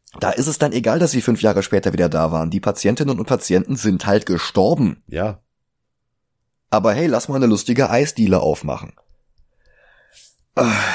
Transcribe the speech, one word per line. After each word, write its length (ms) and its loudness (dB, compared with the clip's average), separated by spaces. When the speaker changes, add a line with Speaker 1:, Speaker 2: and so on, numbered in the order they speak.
Speaker 1:
Da 100 -2
ist 160 -2
es 140 -2
dann 120 2
egal, 280 0
dass 100 2
sie 140 -2
fünf 180 0
Jahre 220 2
später 300 -2
wieder 160 0
da 220 0
waren. 200 -2
Die 80 -2
Patientinnen 580 -2
und 80 -6
Patienten 500 0
sind 300 0
halt 220 2
gestorben. 800 0
Speaker 2:
Ja. 340 -8
Speaker 1:
Aber 240 2
hey, 140 0
lass 200 0
mal 100 -2
eine 100 2
lustige 420 2
Eisdiele 520 2
aufmachen. 520 -4
Ah. 220 0